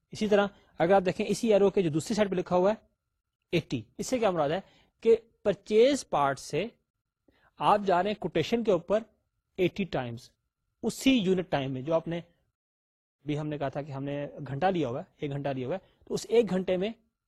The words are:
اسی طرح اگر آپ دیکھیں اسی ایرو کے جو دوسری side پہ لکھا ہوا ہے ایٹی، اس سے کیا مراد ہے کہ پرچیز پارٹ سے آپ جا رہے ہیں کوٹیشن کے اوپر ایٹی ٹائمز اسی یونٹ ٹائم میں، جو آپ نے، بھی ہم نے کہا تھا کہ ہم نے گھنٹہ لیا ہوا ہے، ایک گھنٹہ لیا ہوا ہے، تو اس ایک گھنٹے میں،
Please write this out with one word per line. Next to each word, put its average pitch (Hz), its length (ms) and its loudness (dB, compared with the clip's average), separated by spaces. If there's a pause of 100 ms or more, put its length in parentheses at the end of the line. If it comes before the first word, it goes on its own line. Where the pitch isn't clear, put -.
(100)
اسی - 180 -4
طرح 202 180 4 (320)
اگر 170 140 4
آپ 196 140 6
دیکھیں 190 220 -2
اسی 214 240 2
ایرو 196 180 6
کے 202 120 2
جو 170 80 0
دوسری 156 240 -2
side 208 160 2
پہ 185 60 -2
لکھا 180 200 0
ہوا 185 140 4
ہے 220 40 0 (800)
ایٹی، 147 300 -2 (160)
اس 208 80 -8
سے 254 120 -2
کیا 220 120 2
مراد 156 200 0
ہے 175 100 -2 (400)
کہ 226 160 6 (260)
پرچیز 220 680 2
پارٹ 139 280 0
سے 165 280 -6 (920)
آپ 180 280 4
جا 180 160 4
رہے 202 80 -2
ہیں 208 100 -8
کوٹیشن 185 440 -2
کے 220 60 2
اوپر 190 300 0 (560)
ایٹی 185 280 0
ٹائمز 123 460 -8 (520)
اسی - 280 -2
یونٹ 185 400 2
ٹائم 139 220 -2
میں، 131 100 -6
جو 160 120 -2
آپ 165 140 -2
نے، 170 120 -6 (1040)
بھی 147 140 -4
ہم 151 80 -6
نے 147 120 -6
کہا 139 100 -4
تھا 143 140 -6
کہ 147 100 -14
ہم 135 120 -8
نے 143 220 -6 (220)
گھنٹہ 139 180 -2
لیا 175 220 0
ہوا 127 120 -6
ہے، 190 40 -12 (140)
ایک 151 120 -6
گھنٹہ 143 180 -6
لیا 131 180 -6
ہوا 147 80 -6
ہے، - 300 -16
تو - 100 -8
اس - 140 -6
ایک 220 220 4
گھنٹے 185 260 0
میں، 190 140 -2 (380)